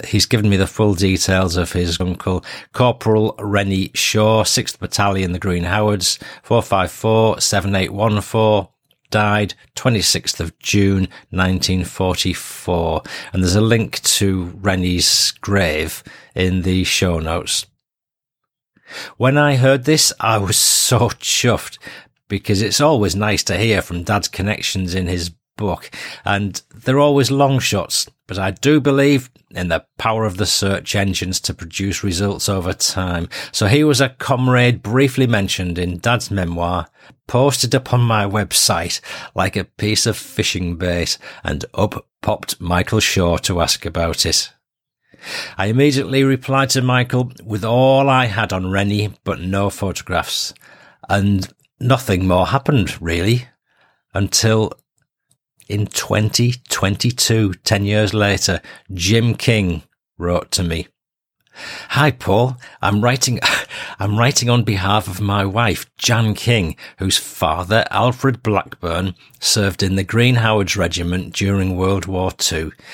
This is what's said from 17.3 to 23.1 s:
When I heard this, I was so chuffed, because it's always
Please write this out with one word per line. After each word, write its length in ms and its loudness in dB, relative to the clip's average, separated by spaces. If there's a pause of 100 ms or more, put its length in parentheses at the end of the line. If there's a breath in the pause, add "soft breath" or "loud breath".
When 220 2
I 160 4
heard 300 4
this, 340 4
I 200 0
was 180 0
so 540 2
chuffed, 680 -2 (480 loud breath)
because 360 -2
it's 180 0
always 340 4